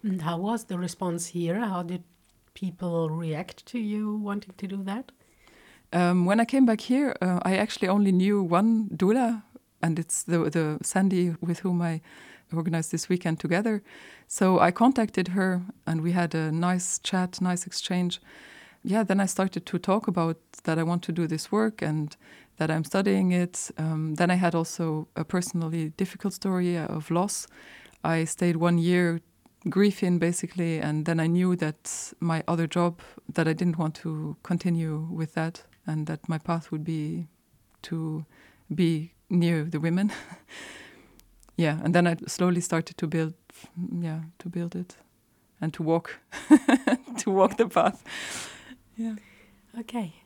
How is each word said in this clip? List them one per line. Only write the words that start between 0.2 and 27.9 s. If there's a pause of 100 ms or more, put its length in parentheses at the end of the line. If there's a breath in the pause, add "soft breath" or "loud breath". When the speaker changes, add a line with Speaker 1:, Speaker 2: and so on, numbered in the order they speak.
Speaker 1:
how
was
the
response
here?
How
did (520)
people
react
to
you
wanting
to
do
that? (800 soft breath)
Speaker 2:
Um,
when
I
came
back
here,
uh,
I
actually
only
knew
one
doula, (400)
and
it's
the,
the
Sandy
with
whom
I (520 loud breath)
organized
this
weekend
together. (440 loud breath)
So
I
contacted
her (240)
and
we
had
a
nice
chat,
nice
exchange. (640 loud breath)
Yeah,
then
I
started
to
talk
about (260)
that
I
want
to
do
this
work
and (400 loud breath)
that
I'm
studying
it.
Um,
then
I
had
also
a
personally
difficult
story
of
loss. (580 loud breath)